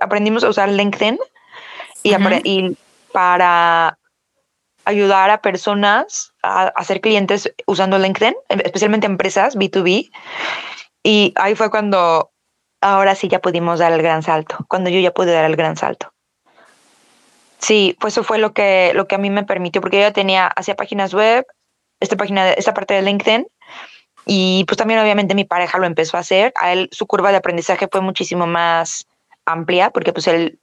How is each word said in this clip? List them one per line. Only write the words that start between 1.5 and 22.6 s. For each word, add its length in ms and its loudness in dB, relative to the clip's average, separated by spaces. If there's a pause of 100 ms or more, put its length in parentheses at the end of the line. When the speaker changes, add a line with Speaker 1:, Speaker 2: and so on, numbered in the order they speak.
Speaker 1:
y 100 2
apre-, 280 2
Speaker 2:
Ujú. 40 -10
Speaker 1:
y 320 -2 (360)
para 840 2 (840)
ayudar 460 4
a 100 2
personas 920 -2 (100)
a, 220 0
a 200 -2
ser 160 -4
clientes 500 0 (160)
usando 320 2
LinkedIn, 360 0 (160)
em-, 120 -2
especialmente 440 0
empresas, 500 0
B 140 -2
two 120 0
B. 280 0 (920)
Y 340 4
ahí 180 0
fue 160 0
cuando 600 0 (520)
ahora 320 4
sí 140 -4
ya 120 0
pudimos 380 -2
dar 140 4
el 100 2
gran 200 0
salto, 360 -4 (100)
cuando 220 -2
yo 100 2
ya 120 2
pude 200 0
dar 140 2
el 100 0
gran 200 -4
salto. 360 -6 (1500)
Sí, 380 2
pues 140 -4
eso 100 -2
fue 140 -2
lo 140 0
que, 420 2
lo 120 0
que 80 -2
a 40 -2
mí 120 -2
me 140 -2
permitió, 360 -4
porque 180 0
yo 40 4
ya 100 2
tenía, 360 2
hacía 260 -4
páginas 400 -4
web, 320 2 (540)
esta 160 -2
página 280 -2
de, 140 2
esta 160 0